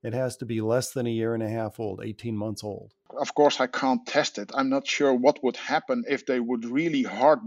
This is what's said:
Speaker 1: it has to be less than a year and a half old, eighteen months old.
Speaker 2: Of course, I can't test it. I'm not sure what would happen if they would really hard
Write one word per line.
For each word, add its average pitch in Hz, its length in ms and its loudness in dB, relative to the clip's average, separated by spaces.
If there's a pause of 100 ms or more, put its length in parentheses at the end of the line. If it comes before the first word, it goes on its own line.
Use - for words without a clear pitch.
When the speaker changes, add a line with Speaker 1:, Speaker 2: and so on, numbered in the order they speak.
Speaker 1:
it 113 100 -6
has 127 240 -2
to 123 80 -8
be 113 160 -2
less 117 300 0
than 123 160 -2
a 117 40 0
year 113 220 0
and 113 80 -2
a 110 80 -2
half 113 300 -4
old, 104 240 -6
eighteen 110 340 -6
months 104 260 -6
old. 104 300 -10 (240)
Speaker 2:
Of 139 160 -6
course, 147 280 6
I 127 60 2
can't 127 380 0
test - 320 0
it. 104 160 -10
I'm 135 160 0
not 135 160 0
sure 139 280 2
what 123 280 4
would 123 140 0
happen 135 520 -2
if 131 180 -2
they 127 140 0
would 117 260 -2
really 139 380 0
hard 117 440 4